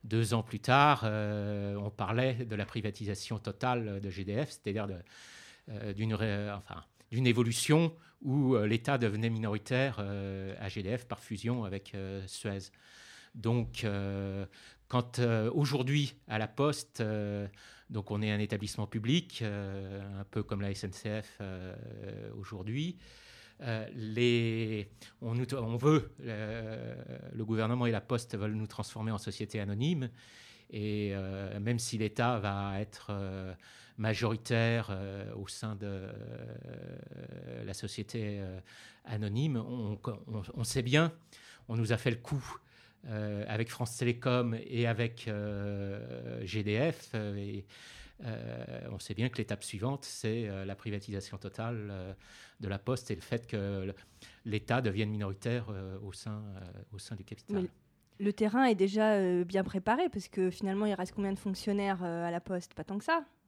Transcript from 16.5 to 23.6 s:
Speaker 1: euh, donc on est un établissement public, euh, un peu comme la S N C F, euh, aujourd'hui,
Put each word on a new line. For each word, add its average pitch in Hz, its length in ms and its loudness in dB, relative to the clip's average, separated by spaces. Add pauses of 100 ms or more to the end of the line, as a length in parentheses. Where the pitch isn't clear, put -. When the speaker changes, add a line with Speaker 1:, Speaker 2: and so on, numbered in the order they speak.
Speaker 1:
euh, 104 460 0 (420)
donc 101 200 -4
on 104 120 0
est 107 100 2
un 104 80 2
établissement 104 480 -2
public, 127 540 0
euh, 98 800 -4
un - 20 -4
peu 107 180 -2
comme 101 200 -2
la 101 100 0
S 98 140 -4
N 95 80 -4
C 107 280 -4
F, - 200 -16
euh, 92 340 -8 (640)
aujourd'hui, 110 580 -4 (640)